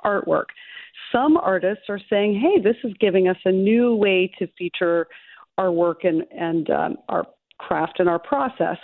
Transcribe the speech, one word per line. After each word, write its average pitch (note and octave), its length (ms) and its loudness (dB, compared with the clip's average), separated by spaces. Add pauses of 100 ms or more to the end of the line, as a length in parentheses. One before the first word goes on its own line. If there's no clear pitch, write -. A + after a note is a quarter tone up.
artwork." G3+ 400 0 (640)
Some D4 280 4
artists F#3+ 500 -2
are G3+ 100 -6 (120)
saying, G3+ 280 0
"Hey, E4+ 220 2
this G#3+ 240 0
is A3 160 -6
giving F#3 280 4
us F#3 80 0 (100)
a F#3+ 40 2
new A3+ 460 2
way F#3+ 420 2
to F#3 80 -6 (120)
feature E3+ 500 -2 (480)
our F#3 160 0
work E3+ 320 0
and, E3 260 0
and, E3 400 -4
um, - 280 -2 (100)
our - 180 -4 (320)
craft D#3+ 400 -4
and F3+ 100 2
our E3+ 100 0
process." A3+ 640 -4